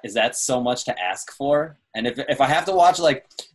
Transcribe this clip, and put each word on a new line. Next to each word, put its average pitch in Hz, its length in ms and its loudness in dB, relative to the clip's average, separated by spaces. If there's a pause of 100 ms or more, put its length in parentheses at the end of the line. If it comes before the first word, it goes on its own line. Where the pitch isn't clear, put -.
is 104 100 -12
that 113 220 0
so 127 260 -2
much 123 240 -2
to - 160 -4
ask 92 300 -6
for? 147 480 -2 (160)
And 113 100 -4
if, 120 140 -4 (100)
if 139 120 2
I 170 60 4
have 160 180 0
to 190 80 -4
watch, 180 260 6
like, 151 260 2 (300)